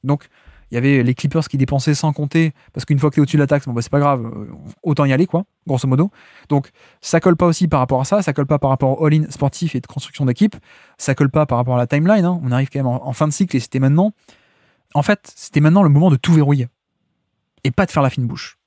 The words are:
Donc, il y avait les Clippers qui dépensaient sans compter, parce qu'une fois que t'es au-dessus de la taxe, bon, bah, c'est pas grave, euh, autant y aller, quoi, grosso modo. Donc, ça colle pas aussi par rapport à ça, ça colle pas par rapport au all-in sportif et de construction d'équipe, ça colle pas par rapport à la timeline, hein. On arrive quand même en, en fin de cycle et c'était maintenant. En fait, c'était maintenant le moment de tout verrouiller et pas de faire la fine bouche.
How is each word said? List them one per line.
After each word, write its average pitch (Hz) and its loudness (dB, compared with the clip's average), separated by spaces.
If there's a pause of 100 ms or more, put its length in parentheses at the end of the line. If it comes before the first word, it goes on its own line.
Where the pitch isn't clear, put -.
Donc, 143 -4 (420)
il - -12
y - -2
avait 135 2
les 123 2
Clippers 156 -4
qui 139 -6
dépensaient 139 0
sans 151 -2
compter, 156 -2 (180)
parce - -10
qu'une 147 2
fois 151 2
que - -4
t'es 151 2
au-dessus 147 2
de 147 4
la 139 2
taxe, 143 0
bon, 123 -6
bah, 117 -4
c'est - -8
pas 143 2
grave, 139 0
euh, 113 -12 (320)
autant 151 0
y 135 2
aller, 151 2
quoi, 175 -2 (220)
grosso 135 -2
modo. 139 2 (380)
Donc, 143 -2 (320)
ça - 0
colle 175 4
pas 180 2
aussi 170 2
par 151 0
rapport 127 0
à 135 -4
ça, 202 0
ça 156 -2
colle 139 -2
pas 147 0
par 135 0
rapport 135 0
au 160 -2
all-in 151 2
sportif - -4
et 123 -2
de - -20
construction - -8
d'équipe, 135 0 (400)
ça - -2
colle 139 2
pas 151 2
par 123 -2
rapport 123 -2
à 123 2
la 123 0
timeline, 175 2
hein. 175 -2
On 127 -4
arrive 135 -2
quand 143 -8
même 135 -2
en, 123 -4
en 131 -6
fin 151 -2
de 147 -4
cycle 185 -2
et 131 0
c'était 131 -6
maintenant. 156 2 (840)
En 147 0
fait, - -2
c'était - -2
maintenant 165 6
le 156 4
moment 156 4
de 139 4
tout 170 0
verrouiller 143 2 (960)
et 131 0
pas 190 0
de 170 -6
faire 151 0
la 135 2
fine 123 -2
bouche. - -10